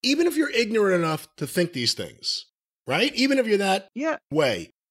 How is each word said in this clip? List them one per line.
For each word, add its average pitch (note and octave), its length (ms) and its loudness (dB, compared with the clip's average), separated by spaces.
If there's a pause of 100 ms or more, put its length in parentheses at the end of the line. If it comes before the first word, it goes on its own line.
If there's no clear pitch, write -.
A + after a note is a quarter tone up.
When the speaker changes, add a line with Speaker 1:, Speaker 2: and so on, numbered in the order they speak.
Speaker 1:
even D4 260 2
if D4+ 80 -2
you're D4 140 0
ignorant G#3 540 2
enough D#3+ 240 -2 (100)
to C#3+ 100 -6
think F3 260 -2
these A#2+ 200 -2
things, - 520 -8 (420)
right? F#3+ 280 0
Even C4+ 220 2
if A#3+ 100 2
you're G3+ 120 4
that G3 340 0
Speaker 2:
Yeah. D4+ 240 -4 (140)
Speaker 1:
way, A2 400 0 (200)